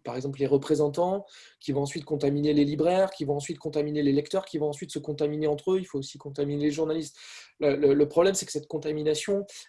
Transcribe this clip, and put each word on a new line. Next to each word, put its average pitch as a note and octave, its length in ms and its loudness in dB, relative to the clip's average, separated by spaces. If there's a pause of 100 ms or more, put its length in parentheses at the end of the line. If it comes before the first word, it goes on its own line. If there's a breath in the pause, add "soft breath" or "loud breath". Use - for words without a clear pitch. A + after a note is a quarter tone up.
par A#2+ 120 -8
exemple, C3+ 220 -6
les C#3 80 2
représentants, D3+ 800 2 (360 loud breath)
qui - 120 -4
vont C#3 100 0
ensuite C#3+ 220 -6
contaminer D3 480 2
les D3 140 4
libraires, F3 440 2
qui D#3+ 140 -8
vont C#3+ 120 0
ensuite C#3+ 220 -8
contaminer D3+ 440 -2
les C#3 100 4
lecteurs, D3 320 0
qui - 140 -6
vont D3+ 100 0
ensuite D3 220 -8
se - 80 -8
contaminer D3+ 480 -2
entre D3 260 0
eux. F#3+ 60 2
Il F#3 80 -6
faut - 120 -8
aussi C3+ 200 -10
contaminer C#3+ 460 -4
les D3+ 60 2
journalistes. D#3 460 -2 (420 loud breath)
Le, C#3+ 180 2
le, C#3+ 180 6
le C#3+ 140 6
problème, F#3+ 260 4
c'est - 100 -4
que - 80 -12
cette - 160 -6
contamination, D3+ 800 -2 (220 loud breath)